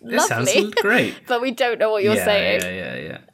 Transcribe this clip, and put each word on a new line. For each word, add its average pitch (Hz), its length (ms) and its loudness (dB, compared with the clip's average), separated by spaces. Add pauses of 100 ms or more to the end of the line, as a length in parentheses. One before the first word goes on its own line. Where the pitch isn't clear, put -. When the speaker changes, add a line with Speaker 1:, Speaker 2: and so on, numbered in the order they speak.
Speaker 1:
This 233 260 0
Speaker 2:
lovely." 123 240 0
Speaker 1:
sounds 214 220 2
great. 214 460 2
Speaker 2:
<laughs> - 80 -20
But 240 120 0
we 254 120 -2
don't 240 260 -2
know 220 140 2
what 208 100 0
you're 214 140 4
Speaker 1:
Yeah, 196 80 0
Speaker 2:
saying. 202 380 2
Speaker 1:
yeah, 180 340 -8
yeah, - 220 -10 (160)